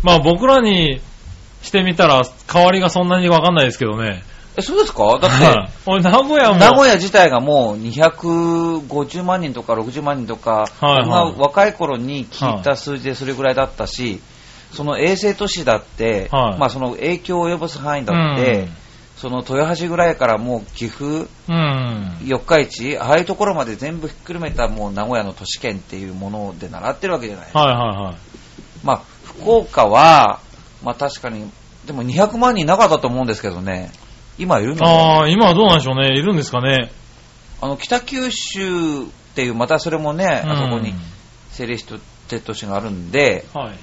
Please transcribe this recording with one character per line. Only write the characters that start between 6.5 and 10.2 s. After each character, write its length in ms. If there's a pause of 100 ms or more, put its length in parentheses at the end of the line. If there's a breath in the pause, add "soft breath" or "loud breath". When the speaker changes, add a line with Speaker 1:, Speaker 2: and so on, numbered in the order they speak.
Speaker 1:
も。 60
Speaker 2:
名 160
古 140
屋 80
自 160
体 180
が 100
も 340
う 40
二 140
百 880
五 240
十 180
万 160
人 140
と 100
か 120
六 160
十 100
万 160
人 100